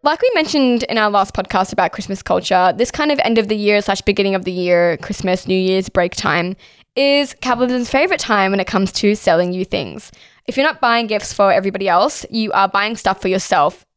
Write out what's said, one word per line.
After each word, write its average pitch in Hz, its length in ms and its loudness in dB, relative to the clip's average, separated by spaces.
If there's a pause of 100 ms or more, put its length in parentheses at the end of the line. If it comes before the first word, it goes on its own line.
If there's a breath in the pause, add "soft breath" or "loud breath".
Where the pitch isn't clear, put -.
Like 302 160 0
we 508 140 4
mentioned 277 500 2
in 226 140 -2
our 214 120 2
last 196 220 0
podcast 190 400 -2
about 180 200 0
Christmas - 320 -8
culture, 180 520 2
this 240 140 0
kind 302 220 -2
of 269 80 0
end 226 180 2
of 208 80 0
the 214 100 -2
year 208 240 2
slash 202 200 -2
beginning 202 340 0
of 185 100 -4
the 185 60 -4
year, 175 460 2
Christmas, - 500 -4
New 190 80 0
Year's 185 340 0
break 175 280 -2
time 175 400 -2 (400 soft breath)
is 277 380 2
capitalism's 247 540 0
favorite 330 300 0
time 196 320 0
when 196 80 0
it 185 80 -2
comes 190 260 0
to 208 220 2
selling 180 380 2
you 185 120 -4
things. - 460 -8 (360 soft breath)
If 240 100 -6
you're 269 100 2
not 311 140 -2
buying 233 260 2
gifts 208 260 -4
for 196 200 4
everybody 196 360 0
else, 190 420 2
you 220 200 -4
are 196 180 2
buying 202 280 -2
stuff - 260 -2
for 190 60 -2
yourself 185 580 0 (100)